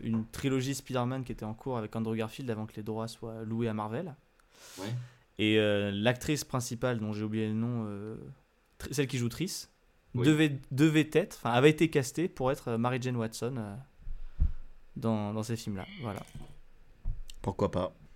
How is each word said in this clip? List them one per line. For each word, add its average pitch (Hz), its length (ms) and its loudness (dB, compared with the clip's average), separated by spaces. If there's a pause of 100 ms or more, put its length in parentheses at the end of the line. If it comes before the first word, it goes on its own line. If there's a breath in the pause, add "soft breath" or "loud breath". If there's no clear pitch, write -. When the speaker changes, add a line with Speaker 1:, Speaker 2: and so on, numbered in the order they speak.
Speaker 1:
une 113 260 0
trilogie 135 480 0
Spider-Man 127 500 -2
qui 117 80 -10
était 110 120 -8
en 107 100 -6
cours 127 240 -4
avec 107 160 -6
Andrew 113 220 0
Garfield 113 340 -4
avant 107 160 -2
que - 100 -14
les 110 60 -8
droits 110 260 -4
soient 113 360 -10
loués 113 240 0
à 110 60 0
Marvel. 113 400 -4 (640 loud breath)
Speaker 2:
Ouais. 92 80 -6 (520 loud breath)
Speaker 1:
Et, 107 200 6
euh, 104 340 4
l'actrice 120 520 0
principale, 123 560 -2
dont 107 120 -2
j'ai 104 120 -2
oublié 110 240 0
le 107 60 0
nom, 117 320 0
euh, 104 300 -8 (640)
Tr-, - 140 -10
celle 135 140 2
qui 127 120 -4
joue 120 100 2
Triss, - 420 -6 (440)
Speaker 2:
Oui. 123 120 4
Speaker 1:
devait, 151 320 6 (120)
devait 151 420 6
être, 180 240 4
enfin, - 140 -2
avait 127 200 8
été 156 200 4
castée 156 380 0
pour 131 220 0
être, 139 180 -4
euh, 113 100 0
Mary 123 220 0
Jane 123 160 -2
Watson, 113 420 -4
euh, 104 160 -8 (1300 loud breath)
dans, 110 320 0
dans 110 100 -2
ces 113 140 -2
films-là, 101 300 -6 (160)
voilà. 104 180 -4 (1200)
Speaker 3:
Pourquoi - 280 2
pas ? 90 260 -2 (200)